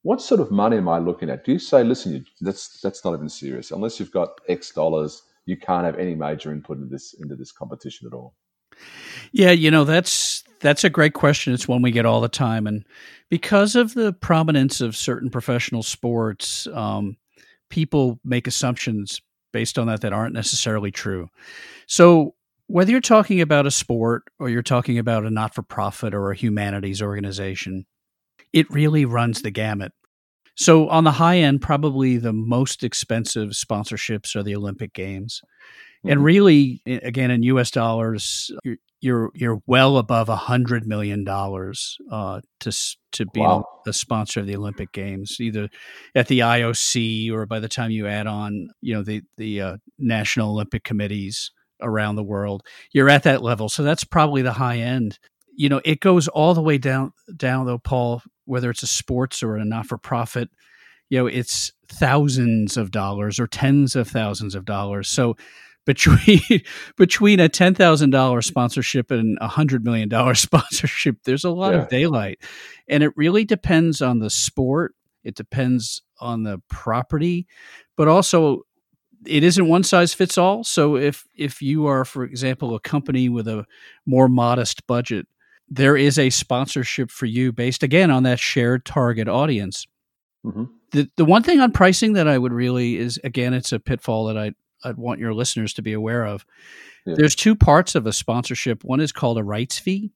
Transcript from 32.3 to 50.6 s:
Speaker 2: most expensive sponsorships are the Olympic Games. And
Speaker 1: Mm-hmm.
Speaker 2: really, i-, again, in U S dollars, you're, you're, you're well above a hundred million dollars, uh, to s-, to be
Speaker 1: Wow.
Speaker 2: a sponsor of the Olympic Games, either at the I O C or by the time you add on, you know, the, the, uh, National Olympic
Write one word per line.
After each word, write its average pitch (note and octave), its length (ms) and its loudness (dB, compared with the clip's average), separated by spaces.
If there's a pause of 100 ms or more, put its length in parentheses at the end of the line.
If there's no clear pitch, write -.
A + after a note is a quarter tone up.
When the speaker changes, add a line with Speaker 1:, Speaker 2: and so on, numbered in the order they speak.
Speaker 2:
most A#2 520 -2
expensive A2+ 640 -4
sponsorships - 840 -6
are G#2 60 -4
the G2+ 140 -6
Olympic G2+ 360 -8
Games. G2 480 -12 (640)
And C#3+ 140 0
Speaker 1:
Mm-hmm. C#3+ 60 2
Speaker 2:
really, D#3 600 6
i-, B2+ 160 -6
again, B2 280 -2
in A#2+ 140 2
U B2+ 160 4
S A#2+ 100 -2
dollars, A2+ 800 -4 (140)
you're, A#2+ 120 -8 (240)
you're, A#2+ 340 -2
you're A#2 320 -4
well C3 300 4
above A2+ 320 0
a A2 80 -2
hundred A#2+ 500 -2
million G#2 380 -6
dollars, G2 720 -8 (140)
uh, G2 300 -8 (200)
to - 80 -8
s-, - 280 -8 (160)
to - 140 -6
be A2 140 -6
Speaker 1:
Wow. F2+ 240 2 (220)
Speaker 2:
a G#2+ 60 -6
sponsor A2 480 -4
of G2+ 60 -6
the G2+ 100 -6
Olympic G2+ 360 -10
Games, G2 480 -10
either G#2+ 300 -6 (440)
at B2 140 4
the B2+ 140 4
I A#2+ 200 4
O A#2 100 0
C A2+ 580 -2
or A2 160 -4
by A2 140 -8
the A2 80 -8
time A#2 220 -6
you A2 160 -4
add G#2 200 -4
on, G#2 420 -8 (120)
you A2+ 140 -6
know, G#2+ 80 -4
the, G#2+ 200 -8 (160)
the, G#2+ 220 -6
uh, F#2+ 160 -6 (220)
National A2+ 520 -2
Olympic G#2+ 340 -6